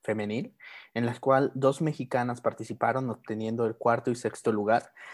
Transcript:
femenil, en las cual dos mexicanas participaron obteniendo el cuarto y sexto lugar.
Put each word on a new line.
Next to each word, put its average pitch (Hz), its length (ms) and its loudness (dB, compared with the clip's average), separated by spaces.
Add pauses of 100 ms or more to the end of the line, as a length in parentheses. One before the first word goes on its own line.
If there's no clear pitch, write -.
femenil, 107 520 -4 (400)
en 117 120 2
las 117 140 -2
cual 135 340 4
dos 135 260 2
mexicanas 127 600 -2
participaron 117 720 -2
obteniendo 113 560 -4
el 110 100 -2
cuarto 120 340 2
y 120 60 0
sexto - 360 -2
lugar. 107 400 2 (220)